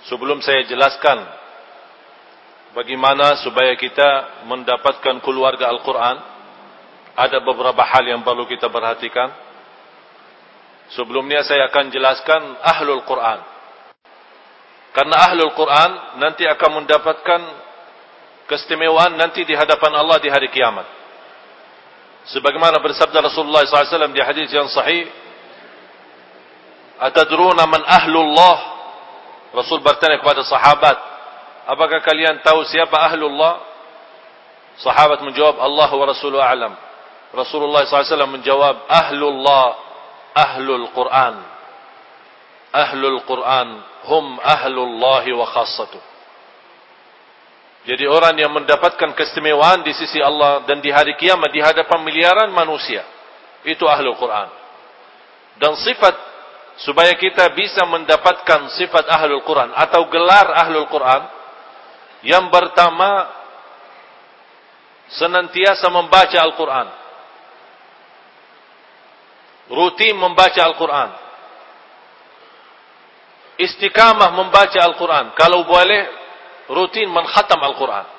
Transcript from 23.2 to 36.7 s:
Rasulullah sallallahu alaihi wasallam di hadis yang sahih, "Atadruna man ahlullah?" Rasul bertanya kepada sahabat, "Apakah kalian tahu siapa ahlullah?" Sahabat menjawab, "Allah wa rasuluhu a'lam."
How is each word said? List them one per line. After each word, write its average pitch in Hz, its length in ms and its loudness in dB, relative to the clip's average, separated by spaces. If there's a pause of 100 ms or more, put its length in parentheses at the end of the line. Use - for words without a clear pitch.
Rasulullah 151 480 0
sallallahu 147 160 4
alaihi 147 100 -6
wasallam 147 220 -2
di 135 80 0
hadis 147 260 -4
yang 143 160 -2
sahih, 156 400 -2 (1900)
"Atadruna 160 680 2
man 160 200 0
ahlullah?" 160 680 4 (960)
Rasul 139 320 -4
bertanya 143 400 2
kepada 135 240 0
sahabat, 139 500 4 (720)
"Apakah 147 380 -2
kalian 156 400 0
tahu 156 220 4
siapa 160 300 -2 (140)
ahlullah?" 156 500 -2 (1200)
Sahabat 143 400 2
menjawab, 143 400 0
"Allah 143 300 0
wa 139 180 0
rasuluhu 135 320 -4
a'lam." 123 320 0 (580)